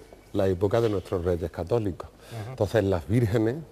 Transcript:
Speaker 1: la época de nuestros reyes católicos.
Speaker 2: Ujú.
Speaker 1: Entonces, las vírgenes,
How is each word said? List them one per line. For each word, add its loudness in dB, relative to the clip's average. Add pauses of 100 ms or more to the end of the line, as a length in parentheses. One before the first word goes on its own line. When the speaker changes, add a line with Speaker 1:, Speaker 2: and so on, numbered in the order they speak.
(320)
Speaker 1:
la 2
época 2
de 2
nuestros -2
reyes 0
católicos. -4
Speaker 2:
Ujú. -14
Speaker 1:
Entonces, 2
las 0
vírgenes, 2 (160)